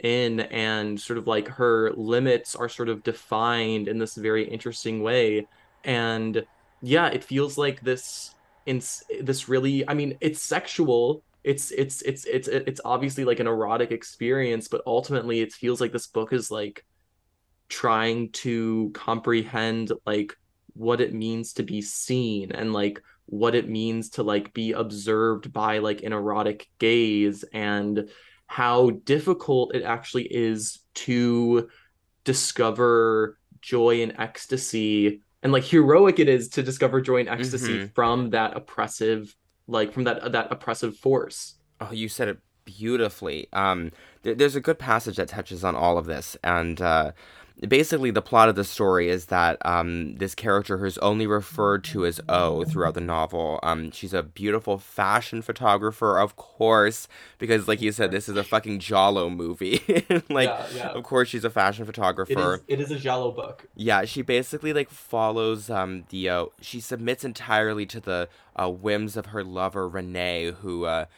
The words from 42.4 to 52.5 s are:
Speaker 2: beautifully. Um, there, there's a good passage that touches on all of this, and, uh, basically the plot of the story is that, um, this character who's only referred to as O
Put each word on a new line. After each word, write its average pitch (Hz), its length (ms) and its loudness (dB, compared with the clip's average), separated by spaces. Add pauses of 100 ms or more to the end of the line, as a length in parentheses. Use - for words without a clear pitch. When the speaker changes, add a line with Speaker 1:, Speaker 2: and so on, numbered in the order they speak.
Speaker 2:
beautifully. 104 880 -4
Um, 92 400 0 (300)
there, 113 120 -2
there's 139 220 4
a 139 40 -4
good 160 180 0
passage 117 380 -2
that 90 120 -2
touches 92 340 -10
on 90 140 0
all 85 220 4
of 85 80 -2
this, 76 360 -8
and, 85 380 0
uh, 80 320 2 (560)
basically 135 420 2
the 107 100 0
plot 113 300 6
of 101 40 2
the 98 100 0
story 92 440 2
is 90 180 -2
that, 85 380 2
um, 85 520 -2
this 95 180 -6
character 101 420 0
who's 95 220 -4
only 107 280 2
referred 101 560 0
to 95 220 -4
as 85 240 -2
O 85 360 2